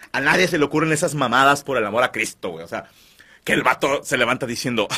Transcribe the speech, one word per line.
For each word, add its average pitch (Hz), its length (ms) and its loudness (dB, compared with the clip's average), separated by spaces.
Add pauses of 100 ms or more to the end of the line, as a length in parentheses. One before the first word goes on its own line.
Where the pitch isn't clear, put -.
(120)
"A 123 100 -4
nadie 175 260 2
se 175 100 -2
le 143 80 4
ocurren 156 260 0
esas 156 240 -2
mamadas 135 480 4
por 131 140 -2
el 110 80 0
amor 110 180 0
a 123 80 0
Cristo, 107 380 -6
güey". 82 160 -12
O - 20 -20
sea, 101 220 -10 (540)
que - 100 -2
el 117 80 2
vato 135 420 0
se 139 140 -4
levanta 123 300 0
diciendo, 117 400 -2 (100)